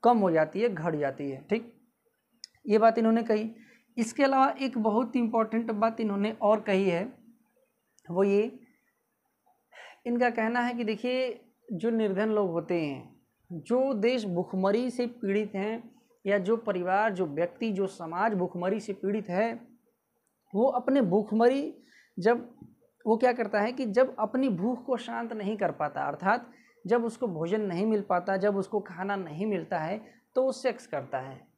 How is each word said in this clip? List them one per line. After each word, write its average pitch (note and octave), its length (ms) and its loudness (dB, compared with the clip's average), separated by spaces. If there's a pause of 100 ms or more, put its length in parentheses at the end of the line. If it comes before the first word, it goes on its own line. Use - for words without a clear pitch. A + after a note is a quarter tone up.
कम A#3+ 140 6
हो F#3+ 140 4
जाती D#3+ 300 2
है, A#3+ 80 2
घट E3 260 -2
जाती C#3+ 360 -4
है। C3+ 180 -10
ठीक, A#3 240 -2 (920)
ये G#3+ 100 4
बात A3+ 200 6
इन्होंने A3+ 260 4
कही। A3 260 0 (480)
इसके A#3 260 0
अलावा C4+ 240 4 (140)
एक C4 160 -2
बहुत A3 380 0
इंपॉर्टेंट A3+ 560 0
बात A3 280 0
इन्होंने G3+ 320 0 (100)
और G#3+ 200 4
कही G3 280 2
है, F3 140 0 (1040)
वो F3 160 2
ये, G#3 360 2 (1500)
इनका A#3+ 240 2
कहना A#3 300 0
है A#3+ 140 0
कि A#3+ 100 -4
देखिए, B3 560 -2 (320)
जो G3+ 180 -2
निर्धन A3 400 0
लोग G#3 220 2
होते E3 300 -2
हैं, C3+ 320 -6 (380)
जो B3 420 0
देश A3+ 320 0
भुखमरी F#3+ 640 0
से B3 180 -2
पीड़ित G#3 480 -2
हैं, A3 360 -6 (340)
या G3+ 140 2
जो G3+ 180 0
परिवार, G3 560 0
जो F#3 120 -2
व्यक्ति, F3 460 -4
जो F#3+ 160 0
समाज F#3 460 -2
भुखमरी F#3 460 -2
से G3+ 140 -8
पीड़ित G3+ 360 -4
है, G#3+ 240 0 (1000)
वो G#3 160 4
अपने C4 320 2
भुखमरी A3+ 720 2 (440)
जब, A3+ 320 2 (560)
वो A3+ 120 2
क्या B3 160 4
करता G#3+ 260 -2
है A3 120 0
कि C4 140 -4
जब A#3+ 340 2
अपनी B3+ 300 0
भूख A3+ 360 -2
को B3+ 120 -2
शांत A#3 360 -8
नहीं G#3+ 240 -4
कर F#3+ 140 0
पाता, D3 300 -4
अर्थात F#3 500 -2 (340)
जब A3+ 200 2
उसको A#3 220 -4
भोजन E3+ 340 -2
नहीं F#3+ 240 -2
मिल G#3+ 160 0
पाता, F#3+ 360 0
जब G3 200 2
उसको G3 220 -2
खाना F#3+ 360 -6
नहीं F3 300 -6
मिलता F3+ 340 -2
है, F3+ 220 -4 (340)
तो B3+ 80 2
वो C4 80 2
सेक्स B3 360 -6
करता C3+ 320 -6
है। C3 160 -12 (220)